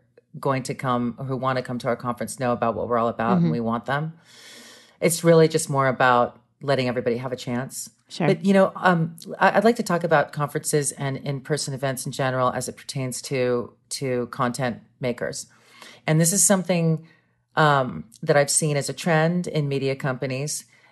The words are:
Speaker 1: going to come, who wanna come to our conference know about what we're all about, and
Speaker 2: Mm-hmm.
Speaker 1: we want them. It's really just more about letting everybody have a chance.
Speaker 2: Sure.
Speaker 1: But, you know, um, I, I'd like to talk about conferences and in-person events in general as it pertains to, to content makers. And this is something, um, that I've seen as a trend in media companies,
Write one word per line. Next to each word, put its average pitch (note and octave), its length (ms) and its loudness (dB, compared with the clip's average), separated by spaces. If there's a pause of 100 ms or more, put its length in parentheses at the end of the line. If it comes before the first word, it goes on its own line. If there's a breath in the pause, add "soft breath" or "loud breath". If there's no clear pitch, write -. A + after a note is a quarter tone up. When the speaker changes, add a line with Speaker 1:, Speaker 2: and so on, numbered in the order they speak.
(400)
Speaker 1:
going C3+ 240 -2
to C3+ 120 -6
come, A#2+ 380 -2 (140)
who C3 80 -4
wanna B2+ 260 -2
come B2 180 -8
to C3 100 -6
our A#2+ 80 0
conference A#2 420 -8
know B2 140 0
about A2+ 220 0
what G2 120 -4
we're A#2 100 0
all A#2 120 2
about, A2+ 240 0
and E3+ 80 4
Speaker 2:
Mm-hmm. E3 100 2
Speaker 1:
we A#2+ 80 -2
want A#2 260 -2
them. D3+ 280 -4 (880 loud breath)
It's E3+ 240 0
really E3 240 8
just D#3+ 200 -2
more C#3 180 2
about B2 520 2 (220)
letting C3 260 0
everybody A#2+ 300 0
have B2+ 160 -6
a - 20 -6
chance. B2 540 -8 (180)
Speaker 2:
Sure. - 200 -2
Speaker 1:
But, F#3 180 2
you G3 80 6
know, F#3+ 220 6
um, E3+ 420 2 (220)
I, F#3+ 180 4
I'd G3+ 80 4
like A#3+ 120 6
to A3+ 60 -4
talk E3+ 220 0
about D#3 260 2
conferences D3 640 -2
and C#3 240 -6
in-person C#3+ 560 -4
events C3 320 -4
in C#3 60 -6
general B2+ 420 0
as B2 160 -6
it - 80 -14
pertains C3 460 -8
to, B2 500 -2 (160)
to B2 380 -4
content B2 540 -4 (180)
makers. - 480 -6 (600 loud breath)
And D#3+ 140 4
this E3+ 100 2
is G3 140 2
something, E3+ 600 2 (500 soft breath)
um, C#3+ 500 2 (160)
that D#3 160 2
I've C#3+ 140 2
seen D3 260 0
as C#3 100 -2
a C3+ 60 -6
trend E3+ 540 2
in D3 200 -2
media C3+ 280 -2
companies, C3+ 680 -6 (260 soft breath)